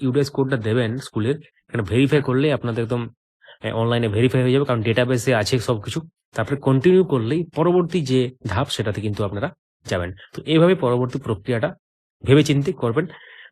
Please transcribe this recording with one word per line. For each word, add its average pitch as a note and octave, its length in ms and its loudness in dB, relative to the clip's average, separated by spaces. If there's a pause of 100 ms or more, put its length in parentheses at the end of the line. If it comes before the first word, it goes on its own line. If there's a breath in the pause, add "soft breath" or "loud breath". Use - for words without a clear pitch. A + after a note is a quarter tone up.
ইউডাইস C#3 280 0
কোডটা C3+ 280 0
দেবেন A2+ 400 0
স্কুলের, B2 400 -4
এখানে - 460 -8
ভেরিফাই C3 380 2
করলে C#3 320 0
আপনাদের A#2+ 300 -4
একদম, A#2 260 -4 (540 loud breath)
আহ, G#2+ 120 -6
অনলাইনে A#2 340 0
ভেরিফাই B2 320 2
হয়ে B2+ 120 2
যাবে, C#3 120 2
কারণ B2 160 0
ডেটাবেসে B2 540 0
আছে A2 240 0
সব A2 220 -2
কিছু। E3 200 -8 (340)
তারপরে A#2 200 -4
কন্টিনিউ D3+ 480 4
করলেই C#3+ 400 -2
পরবর্তী F3 580 0
যে B2+ 300 0 (160)
ধাপ A2 220 -2
সেটাতে G#2 320 -4
কিন্তু G#2 220 -4
আপনারা G2+ 300 -6 (320)
যাবেন। F2+ 260 -4 (220 loud breath)
তো - 80 -14
এইভাবে E3 340 4
পরবর্তী B2 440 -2
প্রক্রিয়াটা A#2+ 560 -4 (480)
ভেবেচিন্তে C#3+ 500 4
করবেন। A#2+ 320 -2 (460 loud breath)